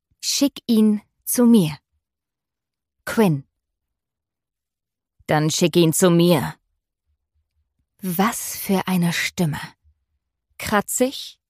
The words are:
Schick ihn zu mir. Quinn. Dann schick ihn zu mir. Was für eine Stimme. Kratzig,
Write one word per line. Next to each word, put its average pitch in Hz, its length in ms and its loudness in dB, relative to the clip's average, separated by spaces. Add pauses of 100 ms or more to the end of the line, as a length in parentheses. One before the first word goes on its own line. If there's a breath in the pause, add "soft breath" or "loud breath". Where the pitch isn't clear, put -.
(220)
Schick - 460 -4
ihn 214 340 2 (240)
zu 240 220 2
mir. 180 280 4 (1300)
Quinn. 170 420 -2 (1800)
Dann 156 240 0
schick 160 260 -2
ihn 170 160 4
zu 185 200 2
mir. 170 420 2 (1500)
Was 196 520 -4
für - 320 -4
eine 175 240 0
Stimme. - 480 -4 (1000)
Kratzig, - 800 -4 (100)